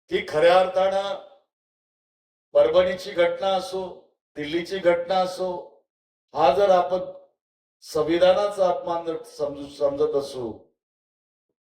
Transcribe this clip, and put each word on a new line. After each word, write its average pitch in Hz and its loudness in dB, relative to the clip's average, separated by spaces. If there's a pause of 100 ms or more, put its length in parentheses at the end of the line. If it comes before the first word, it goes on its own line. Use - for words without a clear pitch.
की 190 -4
खऱ्या 170 4
अर्थानं 190 -2 (1160)
परभणीची 180 2
घटना 170 0
असो, 185 -6 (220)
दिल्लीची 170 -6
घटना 175 0
असो, 180 -4 (500)
हा 170 4
जर 196 4
आपण 180 2 (800)
संविधानाचा 180 2
अपमान 170 -4
जर 160 -8
समजू, 143 -10
समजत 147 0
असू, 123 -6 (1200)